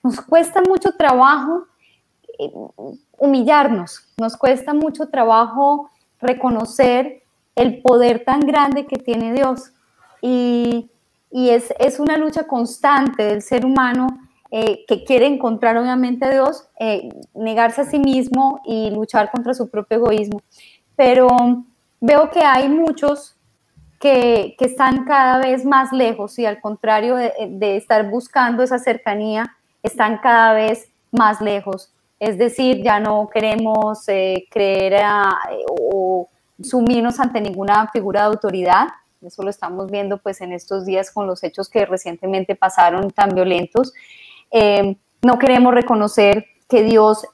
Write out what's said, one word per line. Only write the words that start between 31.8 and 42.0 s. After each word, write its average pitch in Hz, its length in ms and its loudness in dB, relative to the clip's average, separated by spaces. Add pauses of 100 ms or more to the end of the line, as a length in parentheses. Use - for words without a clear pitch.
Es 208 180 -4
decir, 240 440 0
ya 208 180 2
no 214 320 -2
queremos, 214 760 -2
eh, 190 420 -2
creer 190 540 0
a, 202 340 0 (140)
eh, - 180 -8
o 185 600 -2 (320)
sumirnos 233 580 -2
ante 247 220 -2
ninguna 208 500 -2
figura 202 300 -2
de 208 60 2
autoridad. 196 600 0 (340)
Eso 175 200 -16
lo 190 80 -6
estamos 185 400 -10
viendo, 202 300 -6
pues, 196 220 -10
en 180 120 -12
estos 185 320 -8
días 190 240 -4
con 208 160 -6
los 185 180 -8
hechos 190 240 -10
que 208 180 -4
recientemente 190 680 -6